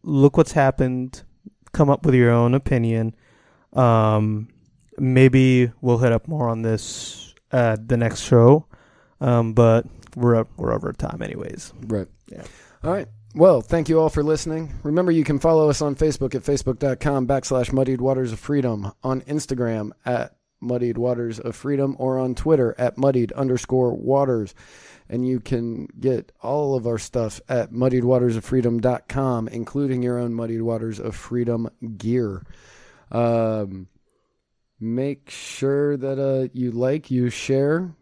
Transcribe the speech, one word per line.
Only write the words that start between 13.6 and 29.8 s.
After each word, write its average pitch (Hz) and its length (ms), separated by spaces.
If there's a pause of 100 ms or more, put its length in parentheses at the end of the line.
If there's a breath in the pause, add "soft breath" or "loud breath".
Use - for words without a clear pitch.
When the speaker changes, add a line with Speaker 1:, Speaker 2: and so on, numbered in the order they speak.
Speaker 2:
thank 160 280
you 160 100
all 160 100
for 151 140
listening. 156 580
Remember, 170 300
you 160 120
can 139 160
follow 160 300
us 143 120
on 143 140
Facebook 143 380
at 123 80
facebook 135 380
dot 135 200
com 139 280
backslash 131 440
muddied 131 300
waters 131 300
of 110 80
freedom, 117 520 (120)
on 131 180
Instagram 120 720 (120)
at 123 320 (240)
muddied 120 380
waters 120 420
of 117 160
freedom, 139 440
or 131 180
on 131 160
Twitter 135 460
at 123 180
muddied 127 360
underscore 127 600
waters. 131 600 (560 soft breath)
And 127 160
you 127 120
can 117 480 (120)
get 127 320 (100)
all 135 340
of 120 120
our 117 100
stuff 113 420 (100)
at 117 220
muddied 123 320
waters 123 320
of 110 100
freedom 117 340
dot 123 280
com, 123 400
including 127 540